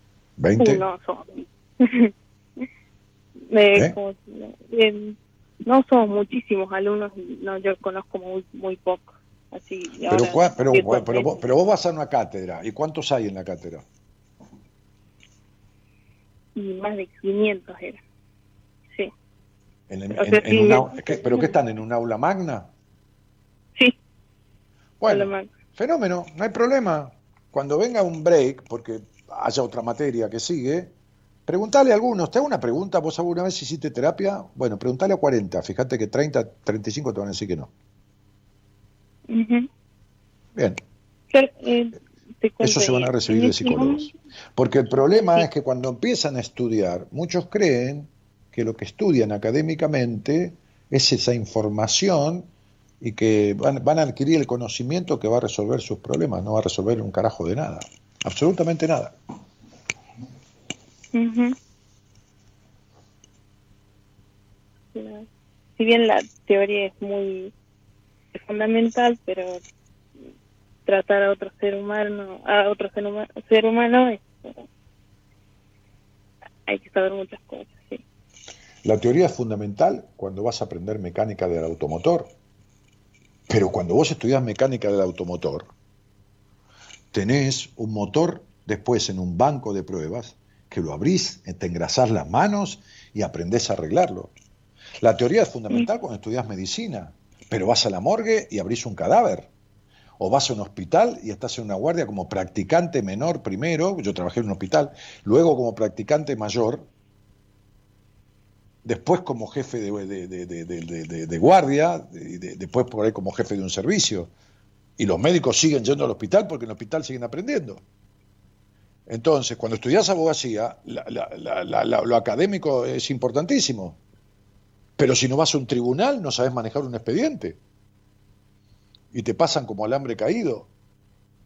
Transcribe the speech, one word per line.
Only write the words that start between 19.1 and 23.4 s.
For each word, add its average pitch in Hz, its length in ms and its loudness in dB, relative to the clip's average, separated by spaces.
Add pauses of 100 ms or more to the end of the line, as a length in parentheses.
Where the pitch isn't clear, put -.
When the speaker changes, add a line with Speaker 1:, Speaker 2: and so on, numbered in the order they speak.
Speaker 1:
En, 95 140 -10
en, 101 160 -8
Speaker 2:
O 208 60 2
Speaker 1:
en, 208 60 0
Speaker 2:
sea, 214 100 8
Speaker 1:
en 214 100 -2
Speaker 2:
sí, 220 80 6
Speaker 1:
un 214 100 8
Speaker 2:
me 208 60 8
Speaker 1:
au-, - 300 0
¿qué, 156 140 -2
pero 120 200 2
qué 160 80 2
están, 143 220 2
en 107 100 -6
un 110 140 -6
aula 117 240 -2
magna? 151 500 -2 (1120)